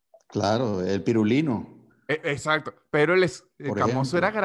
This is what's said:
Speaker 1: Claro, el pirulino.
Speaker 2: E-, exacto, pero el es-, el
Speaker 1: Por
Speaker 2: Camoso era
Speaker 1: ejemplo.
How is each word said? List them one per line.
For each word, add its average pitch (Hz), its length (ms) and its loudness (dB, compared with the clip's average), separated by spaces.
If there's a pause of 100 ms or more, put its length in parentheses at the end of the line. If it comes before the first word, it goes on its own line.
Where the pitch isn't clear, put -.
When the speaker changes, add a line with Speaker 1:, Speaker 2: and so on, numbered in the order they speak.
(280)
Speaker 1:
Claro, 104 540 0
el 95 220 -2
pirulino. 113 800 0 (260)
Speaker 2:
E-, 151 180 -4
exacto, 151 480 -2 (180)
pero 151 220 4
el 185 100 4
es-, - 220 -4 (120)
el 147 120 -12
Speaker 1:
Por 98 100 -4
Speaker 2:
Camoso 131 380 0
era 175 100 2
Speaker 1:
ejemplo. 214 180 -2